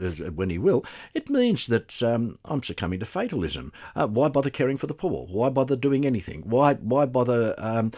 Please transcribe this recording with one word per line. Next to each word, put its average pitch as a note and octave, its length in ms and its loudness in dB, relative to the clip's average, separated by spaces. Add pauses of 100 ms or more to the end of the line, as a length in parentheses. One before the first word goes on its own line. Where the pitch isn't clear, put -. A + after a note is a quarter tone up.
as, F2 200 -4
when E2+ 300 -4
he E2+ 80 -2
will," C3+ 280 2 (280)
it - 160 -6
means B3 380 2
that, - 340 0
um, A#2 440 0
I'm C#3+ 180 -2
succumbing F#2 380 -4
to A2 40 -6
fatalism. C3 680 -4 (200)
Uh, D#3 140 0
why B2 220 2
bother C#3 200 2
caring C3+ 280 0
for D3 100 -6
the D3 60 -4
poor? A2+ 340 -4
Why G#2+ 220 0
bother C3+ 260 2
doing C#3 300 2
anything? G2+ 400 -2
Why, C3+ 300 4
why C3+ 300 2
bother, A#2+ 520 2
um, A2+ 400 0